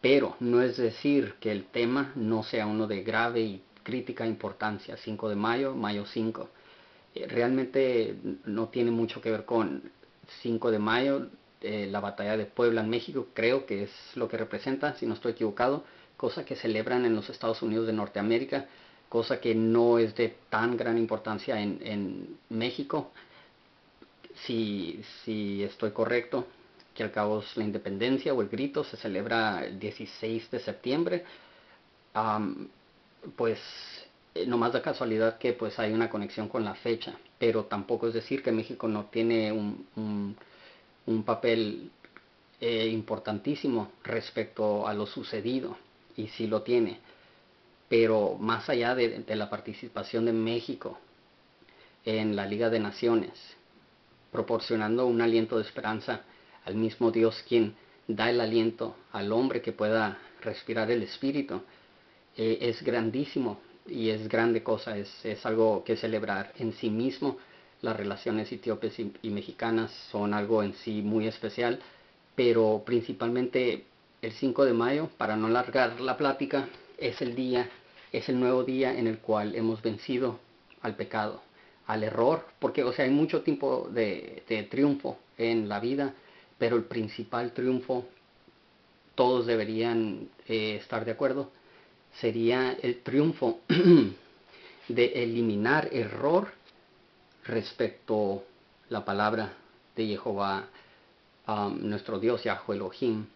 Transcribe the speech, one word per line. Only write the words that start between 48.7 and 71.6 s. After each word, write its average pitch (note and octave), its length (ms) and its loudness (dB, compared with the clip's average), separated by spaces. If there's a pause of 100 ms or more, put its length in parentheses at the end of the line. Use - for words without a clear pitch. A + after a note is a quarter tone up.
de, A#2+ 260 2
de A2 180 -6
la G#2 120 -4
participación A2 760 -6
de A#2 80 2
México A2+ 680 -2 (1040)
en A2 320 0
la G2 100 -2
Liga G#2+ 240 0
de A2+ 120 2
Naciones, A2 500 2 (1000)
proporcionando A2+ 760 0
un A#2 140 4
aliento A#2 340 4
de A2 80 2
esperanza A2 600 -6 (420)
al F#2+ 100 -6
mismo A2+ 340 2
Dios A2+ 380 2
quien A2 260 4 (340)
da A2 220 0
el A#2+ 120 2
aliento A2+ 540 0 (180)
al G2+ 180 -4
hombre A#2+ 300 2
que A2 100 -4
pueda G#2+ 480 0 (220)
respirar A2 500 -2
el A#2+ 100 2
Espíritu, C3+ 600 -4 (760)
eh, A2+ 240 2
es A#2+ 220 -2
grandísimo A#2 760 -2 (280)
y A2 220 -2
es A2 180 -2
grande A2+ 340 4
cosa, A2 360 -2
es, - 280 -10
es G#2 200 -6
algo A2 380 4
que A2+ 120 0
celebrar G#2 640 -2
en A2+ 140 -2
sí - 160 -2
mismo. C3+ 480 -2 (440)
Las A2+ 140 -2
relaciones G#2 560 -4
etíopes A2 480 -4
y, G2+ 140 -6 (100)
y A2+ 60 -4
mexicanas A2+ 600 -2 (220)
son G#2 220 0
algo G#2 280 2
en G2 120 -2
sí G#2+ 280 -6
muy G#2+ 260 0
especial, A#2 520 -2 (560)